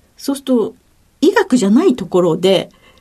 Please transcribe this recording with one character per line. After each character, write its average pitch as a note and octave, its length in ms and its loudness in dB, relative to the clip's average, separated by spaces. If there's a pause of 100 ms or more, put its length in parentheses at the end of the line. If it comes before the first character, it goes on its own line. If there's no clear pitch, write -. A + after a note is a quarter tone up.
(160)
そ - 160 -8
う - 20 -4
す C4+ 60 -10
る - 60 -16
と、 A#3 280 -2 (460)
医 E4 100 4
学 G4 260 0
じ G3+ 100 0
ゃ G3 40 0
な C#4 140 4
い F4 100 2
と E3+ 120 -8
こ F3+ 160 0
ろ E3+ 140 0
で、 F3+ 340 0 (300)